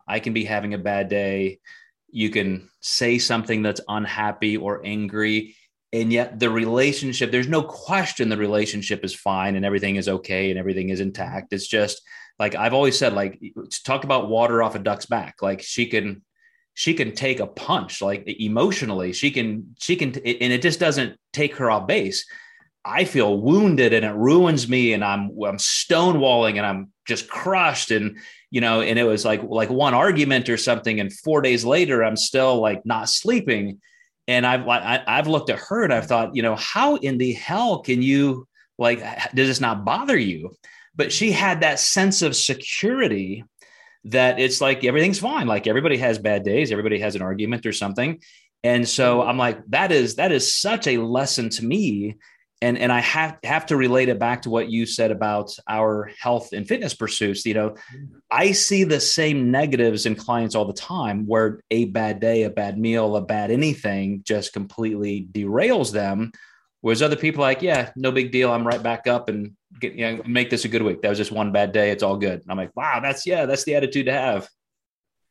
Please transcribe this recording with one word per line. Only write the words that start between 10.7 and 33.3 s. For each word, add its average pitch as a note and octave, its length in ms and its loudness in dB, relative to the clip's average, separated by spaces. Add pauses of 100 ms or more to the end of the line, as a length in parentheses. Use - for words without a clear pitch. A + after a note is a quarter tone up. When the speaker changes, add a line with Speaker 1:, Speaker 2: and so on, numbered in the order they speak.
Speaker 1:
is F#2 100 -4
intact. F#2+ 540 -6
It's G2 120 -8
just, G#2 360 0 (360)
like G#2 160 -2
I've A2+ 200 0
always C3+ 240 4
said, A#2+ 160 2
like, G2+ 260 -4 (440)
talk C3+ 200 -4
about C3 240 0
water A#2 340 2
off A2 120 0
a G#2 60 -6
duck's G2+ 260 -4
back. G2 340 -6
Like G2 220 -2
she - 240 -4
can, G2+ 360 -4 (520)
she - 180 0
can C3+ 220 -2
take C3 260 -2
a G2+ 60 -2
punch, - 560 -6
like, G2+ 240 -4
emotionally, G#2+ 880 -2
she C#3+ 160 0
can, A2 500 -6
she F3+ 160 0
can, D3 140 -2
and B2 420 -2
it B2 80 0
just D#3+ 180 0
doesn't C#3 380 0 (160)
take D3 240 -2
her B2+ 140 0
off G2+ 160 0
base. A#2 400 -2 (580)
I D3+ 200 0
feel G#2 360 2
wounded C3+ 540 6
and G#2+ 100 4
it G#2 100 -2
ruins C#3 540 4
me, B2 240 4
and G#2 100 0
I'm, G2+ 280 -2 (120)
I'm G2 140 -2
stonewalling C3+ 1000 2
and G#2 80 0
I'm G2 260 -4 (140)
just - 240 -4
crushed. F3 640 0
And, G#2+ 260 -2 (320)
you B2 100 0
know, A2+ 220 2
and A2+ 160 2
it A#2+ 60 4
was G#2+ 200 2
like, G#2+ 180 0
like, A2 280 -2
one C3 240 2
argument C#3 560 2
or A2+ 80 0
something, A2+ 420 0
and G2 100 -4
four D3+ 300 0
days A#2+ 240 2
later, C3+ 400 4
I'm A2 100 0
still, C3 460 2
like, G#2+ 240 0
not A2 240 -2
sleeping. A#2 720 0 (480)